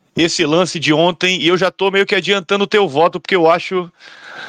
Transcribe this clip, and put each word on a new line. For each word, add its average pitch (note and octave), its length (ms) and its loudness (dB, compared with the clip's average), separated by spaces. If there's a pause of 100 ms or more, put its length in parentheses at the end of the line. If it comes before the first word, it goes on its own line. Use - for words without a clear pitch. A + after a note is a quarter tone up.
(160)
esse D#3+ 300 0
lance E3 340 0
de D3 120 0
ontem. F3 480 0
E D3+ 80 2
eu F3+ 100 2
já F3+ 120 0
tô F#3+ 200 -2
meio G3 160 0
que G#3 80 -2
adiantando G3 500 -2
o G3 40 -10
teu G3+ 200 0
voto, E3 320 0
porque - 160 -4
eu E3 120 4
acho, F3 440 -2 (560)